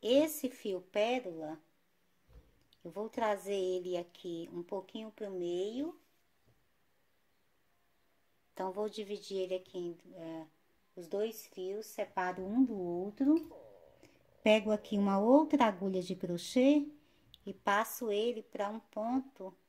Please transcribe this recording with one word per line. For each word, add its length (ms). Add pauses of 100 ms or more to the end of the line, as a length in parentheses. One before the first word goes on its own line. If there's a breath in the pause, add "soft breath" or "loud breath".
Esse 480
fio 300
pérola, 800 (1300)
eu 40
vou 200
trazer 440
ele 440
aqui 560
um 100
pouquinho 480
pro 180
meio. 680 (2500)
Então, 180
vou 160
dividir 520
ele 160
aqui 220
em, 200 (160)
é, 340 (480)
os 140
dois 380
fios, 380
separo 600
um 180
do 140
outro. 580 (1040 soft breath)
Pego 300
aqui 260
uma 220
outra 460
agulha 360
de 140
crochê 760 (560 loud breath)
e 80
passo 560
ele 320
pra 280
um 100
ponto 760 (160)